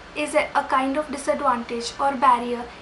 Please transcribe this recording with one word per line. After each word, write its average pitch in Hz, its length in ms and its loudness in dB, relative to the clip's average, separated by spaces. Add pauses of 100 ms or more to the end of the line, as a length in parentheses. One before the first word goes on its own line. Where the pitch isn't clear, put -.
(180)
is 294 180 -2
a, 294 180 2
a 277 100 2
kind 269 340 0
of 302 140 -4
disadvantage 247 880 -2
or 277 140 2
barrier 240 540 2 (160)